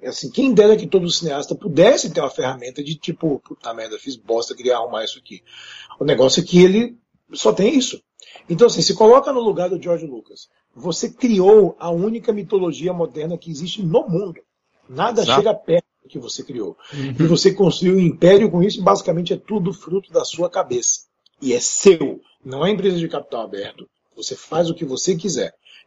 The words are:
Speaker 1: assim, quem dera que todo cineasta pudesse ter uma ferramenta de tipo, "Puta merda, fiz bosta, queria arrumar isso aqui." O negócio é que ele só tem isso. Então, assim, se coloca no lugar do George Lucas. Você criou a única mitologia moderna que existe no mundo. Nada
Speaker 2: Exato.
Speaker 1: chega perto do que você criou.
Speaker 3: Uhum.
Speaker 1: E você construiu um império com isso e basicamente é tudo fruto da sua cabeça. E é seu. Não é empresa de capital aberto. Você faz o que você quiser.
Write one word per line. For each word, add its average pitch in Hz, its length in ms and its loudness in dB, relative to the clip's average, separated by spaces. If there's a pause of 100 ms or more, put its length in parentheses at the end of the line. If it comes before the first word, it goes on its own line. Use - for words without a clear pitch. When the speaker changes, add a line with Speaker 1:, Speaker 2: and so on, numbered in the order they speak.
Speaker 1:
assim, 127 260 -10
quem 262 240 0
dera 214 240 6
que - 80 -8
todo 175 240 0
cineasta 151 460 -6
pudesse 196 560 2
ter 156 100 -4
uma 139 80 -4
ferramenta 127 540 -8
de 147 100 -12
tipo, 156 500 -6
"Puta - 300 -14
merda, 110 240 -12
fiz 135 180 -14
bosta, 113 380 -4
queria 120 240 -2
arrumar 117 260 -6
isso 107 140 -10
aqui." - 240 -20 (580)
O 135 60 -4
negócio 131 360 2
é - 40 -6
que 180 180 6
ele 220 320 4 (380)
só - 180 0
tem 226 240 0
isso. - 240 -2 (480)
Então, 175 200 4
assim, 185 160 -2
se 190 100 0
coloca 247 400 6
no 254 80 -2
lugar 185 260 -2
do 175 140 -6
George 165 240 -4
Lucas. 120 420 -18 (280)
Você 165 340 -6
criou 202 680 4
a 170 100 -8
única 214 420 -2
mitologia 185 640 -4
moderna 165 420 -6
que 170 140 -14
existe 165 320 -10
no 208 260 0
mundo. 180 340 -6 (460)
Nada 202 360 -2
Speaker 2:
Exato. - 160 2
Speaker 1:
chega 220 160 2
perto 170 300 0 (180)
do - 40 -20
que - 120 -16
você 120 240 -14
criou. 107 340 -10 (160)
Speaker 3:
Uhum. 135 260 -8
Speaker 1:
E 160 80 4
você 175 240 4
construiu 185 440 2
um 190 40 2
império 185 520 4
com 175 100 0
isso 214 180 0
e 190 40 -8
basicamente 180 500 0
é 165 40 -4
tudo 196 360 -6
fruto 185 400 -8
da 165 100 0
sua 170 240 -6
cabeça. 123 600 -6 (320)
E 131 120 -2
é 120 60 -2
seu. 156 640 2 (240)
Não 135 180 -6
é 185 60 0
empresa 185 300 -2
de 165 80 -4
capital 143 340 -10
aberto. 101 480 -14 (260)
Você 117 200 -12
faz 165 340 -4
o 160 60 -6
que 165 100 -8
você 135 300 -4
quiser. 147 400 -6 (320)